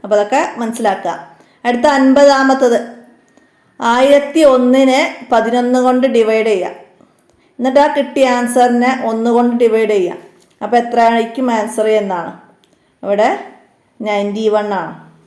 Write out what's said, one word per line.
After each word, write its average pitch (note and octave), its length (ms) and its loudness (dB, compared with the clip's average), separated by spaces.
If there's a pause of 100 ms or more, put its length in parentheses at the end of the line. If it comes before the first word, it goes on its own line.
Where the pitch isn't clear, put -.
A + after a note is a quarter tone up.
അപ്പം G#3 160 -2
അതൊക്കെ A#3 240 0 (200)
മനസ്സിലാക്കുക. A3 520 -4 (520)
അടുത്ത A#3+ 220 0 (100)
അൻപതാമത്തത്, C4+ 800 4 (1120)
ആയിരത്തി C#4+ 500 2 (120)
ഒന്നിനെ C4 440 2 (320)
പതിനൊന്ന് B3 560 0
കൊണ്ട് B3+ 180 2 (120)
ഡിവൈഡ് A3 340 2
ചെയ്യുക. F3+ 220 -4 (840)
എന്നിട്ട് C4 280 2
ആ - 100 0
കിട്ടിയ C#4 320 0 (100)
ആൻസറിനെ A#3+ 540 0 (200)
ഒന്ന് A3+ 260 -2
കൊണ്ട് A#3+ 260 0
ഡിവൈഡ് A3 320 0
ചെയ്യുക. F3+ 240 -4 (440)
അപ്പോൾ G#3+ 200 -2
എത്ര A#3+ 240 -4
ആയിരിക്കും A#3 400 -2 (100)
ആൻസർ A3 300 -4 (140)
എന്നാണ്. F3+ 300 -8 (760)
ഇവിടെ D#4+ 260 0 (760)
നയൻറ്റി G3+ 360 -4 (120)
വൺ G#3 120 -4 (120)
ആണ്. D#3 120 -12 (340)